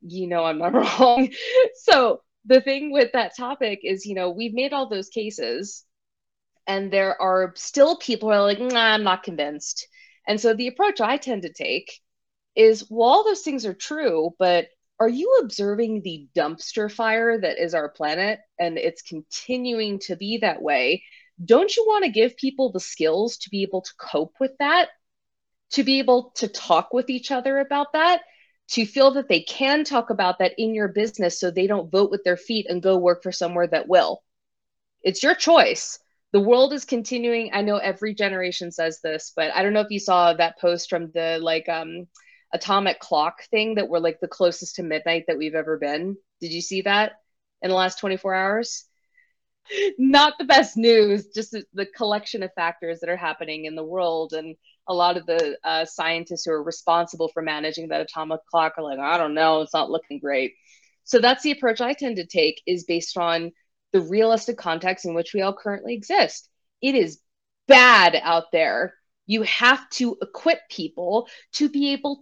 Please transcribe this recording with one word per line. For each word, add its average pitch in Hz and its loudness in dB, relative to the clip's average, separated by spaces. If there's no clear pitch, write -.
you 180 -8
know, 170 0
I'm 160 -2
not 170 0
<laughs> - 2
wrong. 254 6
So 262 2
the 254 8
thing 277 -4
with 269 2
that 226 -2
topic 247 -6
is, 196 -6
you 208 -8
know, 180 -2
we've 214 -8
made 269 -2
all 269 -4
those 202 -8
cases 196 -8
and 196 -6
there 196 0
are 185 0
still 294 2
people 220 -4
who 214 4
are 202 4
like, 202 2
"Nah, 233 2
I'm 214 0
not 185 0
convinced." 151 -8
And 208 0
so 226 4
the 240 -4
approach 403 0
I 233 0
tend 233 -6
to 170 -10
take - -8
is, 220 6
well, 226 2
all 392 6
those 427 0
things 269 -6
are 185 -6
true, 175 -2
but 175 2
are 226 4
you 370 2
observing 208 -2
the 160 -12
dumpster 165 -4
fire 226 0
that 170 -2
is 170 -2
our 151 -2
planet? 175 -4
And 170 -2
it's - -4
continuing 220 -6
to 185 -8
be 208 -6
that 202 -2
way. 143 0
Don't 302 4
you 453 2
want 427 2
to 294 0
give 226 2
people 269 -2
the 185 -6
skills 175 -2
to - -14
be 196 -4
able 190 -4
to - -16
cope - -6
with 269 -2
that, 311 2
to 269 0
be 269 2
able 247 2
to 220 -4
talk - 0
with 247 -2
each 254 -6
other 269 -2
about 285 -2
that, 339 2
to 220 -2
feel 269 4
that 277 -2
they 170 2
can 285 0
talk 247 -2
about 185 0
that 180 2
in 220 -2
your 214 -2
business 208 -2
so 180 -2
they 185 0
don't 175 -4
vote 196 4
with 202 -4
their 180 0
feet 220 -6
and 180 -4
go 190 4
work 175 2
for 185 -8
somewhere 175 -2
that 160 -2
will? - 4
It's 190 -2
your 311 4
choice. 302 2
The 202 4
world 247 4
is 277 -8
continuing. 233 -4
I 202 -2
know 208 0
every 202 -4
generation 185 -4
says 165 -4
this, 156 -8
but 160 -2
I 190 0
don't 202 0
know 214 2
if 208 -2
you 202 -6
saw 180 4
that 165 0
post 175 -2
from 165 -4
the, 165 -2
like, 165 -2
um, 165 -8
atomic 196 0
clock 156 -2
thing 220 -2
that 196 -2
we're, 165 0
like, 165 -2
the 180 -6
closest 175 -2
to 180 -10
midnight 160 -4
that 156 -2
we've 156 -6
ever 156 -4
been. 156 -6
Did 165 -12
you 170 -8
see 190 -6
that 208 0
in 185 -2
the 185 2
last 185 0
twenty-four 190 -4
hours? 196 -4
Not 285 6
the - -6
best 269 4
news, 214 4
just 214 -8
the, 214 -10
the 196 -6
collection 208 -6
of 185 -8
factors 170 -6
that 170 -8
are 180 -2
happening 156 -8
in 156 -10
the 160 -10
world. 165 -4
And 160 -8
a 185 -4
lot 175 2
of 170 -10
the, 165 -2
uh, 160 -2
scientists 165 -6
who 170 -2
are 156 -2
responsible 165 -2
for 160 -8
managing 156 -6
that 156 -2
atomic 156 -8
clock 160 2
are 160 -8
like, 139 -8
"I 147 0
don't 151 -2
know, 156 4
it's 151 -6
not 156 0
looking 156 -6
great." 139 -4
So 233 4
that's 254 4
the 294 0
approach 247 -2
I 247 -2
tend 254 -8
to 170 -6
take, 156 0
is 180 -2
based 170 -6
on 170 -2
the 190 4
realistic 220 0
context 185 -4
in 170 -6
which 170 -4
we 202 -2
all 196 -2
currently 202 -8
exist. 233 0
It 269 0
is 175 0
bad 226 8
out 165 0
there. 160 0
You 220 -2
have 254 2
to 240 -4
equip - 0
people 180 -4
to 294 0
be 285 -2
able 285 -6